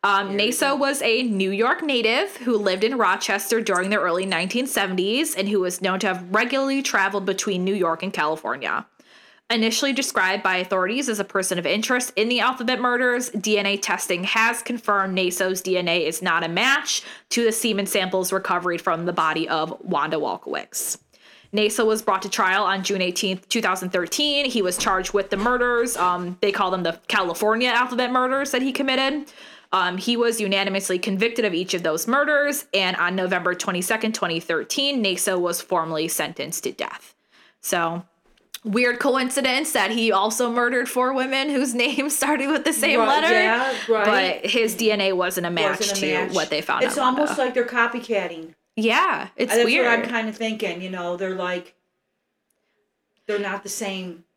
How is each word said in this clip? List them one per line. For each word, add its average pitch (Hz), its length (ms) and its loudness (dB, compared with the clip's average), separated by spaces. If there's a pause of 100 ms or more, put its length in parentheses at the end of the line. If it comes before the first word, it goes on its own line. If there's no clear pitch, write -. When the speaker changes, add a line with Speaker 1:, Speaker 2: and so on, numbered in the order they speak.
Speaker 1:
Um, 196 260 4
Speaker 2:
There 190 40 -6
you 202 140 -2
Speaker 1:
Naso 247 240 2
Speaker 2:
go. 277 60 2
Speaker 1:
was 185 260 0
a 226 220 2
New 190 280 0
York 254 320 2
native 262 540 0
who 240 200 0
lived 196 280 2
in 254 120 0
Rochester 208 640 2
during 190 300 0
the 208 100 2
early 175 260 0
nineteen 190 400 0
seventies 202 720 0
and 196 140 -2
who 202 100 2
was 180 220 -2
known 190 180 0
to 202 80 0
have 180 260 -4
regularly 269 480 0
traveled 196 440 0
between 190 400 -2
New 196 100 0
York 170 260 0
and 190 120 -6
California. 139 720 -2 (640)
Initially 226 420 2
described 202 480 0
by 185 160 2
authorities 190 500 0
as 214 120 -2
a 196 40 -2
person 185 360 -2
of 170 80 -4
interest 220 480 0
in 220 140 2
the 247 100 0
Alphabet 247 420 0
murders, 247 480 0
D 208 300 0
N 196 80 0
A 196 100 0
testing 185 460 -2
has 226 400 0
confirmed 202 500 0
Naso's 185 480 0
D 185 160 0
N 180 100 0
A 170 160 2
is 165 200 -4
not 170 200 2
a 165 40 -4
match 254 560 0 (260)
to 233 140 0
the 220 80 4
semen 214 340 0
samples 185 480 0
recovered 180 480 -2
from 170 240 0
the 175 80 -2
body 160 340 0
of 156 340 -2
Wanda 156 360 0
Walkowicz. 92 800 -6 (560)
Naso 214 320 2
was 220 160 2
brought 190 220 0
to 202 60 -8
trial 196 340 2
on 190 200 0
June 190 200 0
eighteenth, 185 440 -4
two 226 140 0
thousand 185 300 0
thirteen. 285 580 0
He 233 140 0
was 180 160 -2
charged 190 340 0
with 196 160 0
the 202 80 0
murders. 240 580 0
Um, 180 460 -2
they 202 100 2
call 190 200 0
them 185 100 -2
the 170 260 -2
California 220 600 2
Alphabet 247 420 0
murders 262 380 2
that 262 140 0
he 269 80 0
committed. 269 600 -2 (400)
Um, 185 260 0
he 233 200 0
was 233 240 2
unanimously 190 560 0
convicted 214 480 0
of 190 80 0
each 185 220 -2
of 175 80 -4
those 165 240 0
murders, 285 680 0
and 185 220 2
on 180 200 0
November 180 380 0
twenty-second, 214 640 -2
twenty 170 240 -2
thirteen, 240 640 -2
Naso 190 340 0
was 175 240 -2
formally 160 460 -2
sentenced 160 560 -6
to 131 80 -4
death. - 420 -10 (480)
So, 170 440 -2 (580)
weird 240 360 0
coincidence 262 760 0
that 208 180 2
he 226 200 2
also 220 380 2
murdered 240 380 0
four 254 260 0
women 269 360 0
whose 262 260 0
<laughs> 240 80 2
names 277 320 0
started 277 320 0
with 302 160 0
the 320 100 2
same 262 260 2
Speaker 2:
Right, 220 80 4 (140)
Speaker 1:
letter. 339 120 4
Speaker 2:
yeah, 254 420 2 (140)
right. 202 520 2
Speaker 1:
But - 80 -4
his 226 260 0
D 226 160 2
N 202 100 2
A 190 120 2
wasn't 180 340 0
a 175 40 -2
match 160 280 0
Speaker 2:
Wasn't 202 180 -2
a - 40 -2
Speaker 1:
to 151 120 0
Speaker 2:
match. 185 200 -2
Speaker 1:
what 156 160 0
they 151 120 -2
found 147 220 0
Speaker 2:
It's 254 140 0
Speaker 1:
on 262 180 2
Wanda. 294 80 2
Speaker 2:
almost 294 160 0
like 254 140 0
they're 247 120 2
copycatting. 220 880 -2 (240)
Speaker 1:
Yeah, 240 580 2
it's 233 180 0
Speaker 2:
That's 233 120 6
Speaker 1:
weird. 247 220 4
Speaker 2:
what 233 120 4
I'm 226 60 -4
kinda 226 260 -4
thinking, 214 500 -6
you 185 80 -10
know, 175 280 -4
they're 185 180 -4
like, 180 400 -6 (1500)
they're 208 140 -2
not 202 240 -6
the 196 60 -10
same. 185 540 -8 (140)